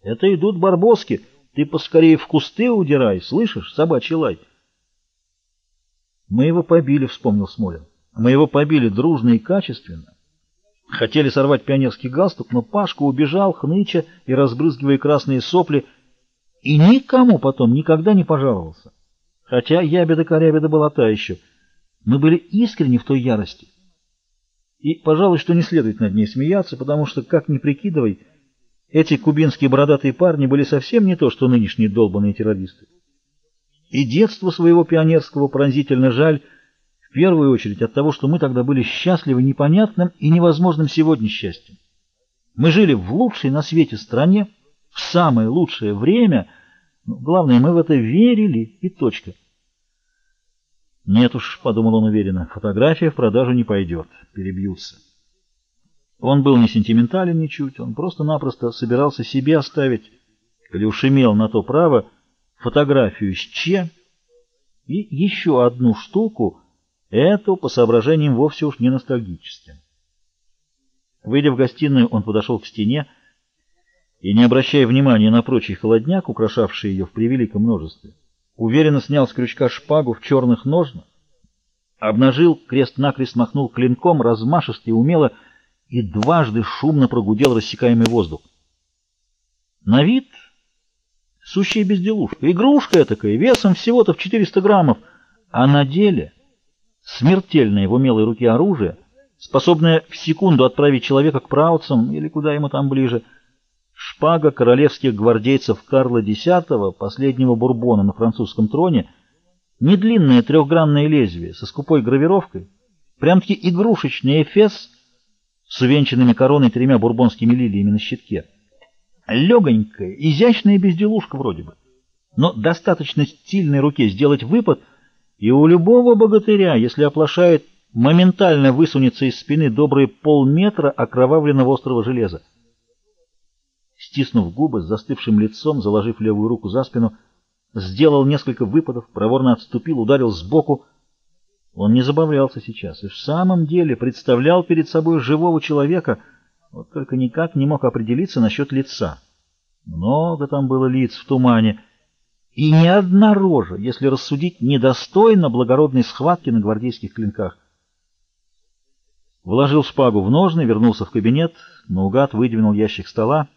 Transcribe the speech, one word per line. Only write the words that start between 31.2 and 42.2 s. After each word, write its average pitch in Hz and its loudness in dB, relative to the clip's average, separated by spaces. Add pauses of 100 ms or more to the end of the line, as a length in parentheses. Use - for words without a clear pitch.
что 131 -2
нынешние 113 0
долбаные 101 0
террористы. 98 -6 (1040)
И 135 -2
детство 180 0
своего 170 4
пионерского 160 0
пронзительно 135 0
жаль, 147 0 (680)
в - -20
первую 151 2
очередь 107 -2
от 113 -6
того, 147 0
что 135 -6
мы 165 0
тогда 127 -2
были 135 0
счастливы 139 -2
непонятным 175 0
и 151 0
невозможным 165 2
сегодня 151 0
счастьем. - -12 (800)